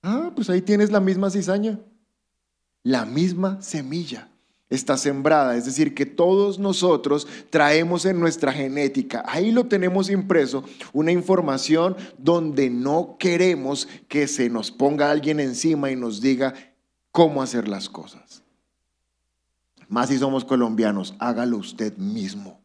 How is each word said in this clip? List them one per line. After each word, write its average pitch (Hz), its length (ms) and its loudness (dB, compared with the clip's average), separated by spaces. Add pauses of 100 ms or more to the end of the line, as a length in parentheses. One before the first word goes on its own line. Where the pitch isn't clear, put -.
Ah, 285 320 -4
pues 202 160 -4
ahí 180 100 4
tienes 208 300 2
la 208 80 4
misma 190 320 2
cizaña, 202 480 -2 (1040)
la 120 220 0
misma 180 580 -2
semilla 143 680 -8 (460)
está 135 220 0
sembrada, 139 580 2
es 120 120 -2
decir, 143 280 0
que 139 120 -2
todos 185 520 2
nosotros 180 720 0 (220)
traemos 160 560 4
en 190 120 2
nuestra 156 360 0
genética, 135 720 -2
ahí 196 240 0
lo 240 160 4
tenemos 190 420 0
impreso, 165 560 2 (300)
una 156 180 2
información 170 840 2 (220)
donde 143 540 2
no 135 480 -2
queremos 170 680 0 (220)
que 147 180 0
se 127 220 -2
nos 113 220 -4
ponga 143 400 0
alguien 151 300 0
encima 139 500 0
y 131 60 -4
nos 113 260 -6
diga 131 320 0 (560)
cómo 151 320 4
hacer 120 260 -4
las 95 220 -8
cosas. - 520 -20 (1500)
Más 120 200 0
si 139 80 0
somos 135 300 0
colombianos, 110 720 0
hágalo 120 400 -2
usted 107 400 -8
mismo. 98 680 -8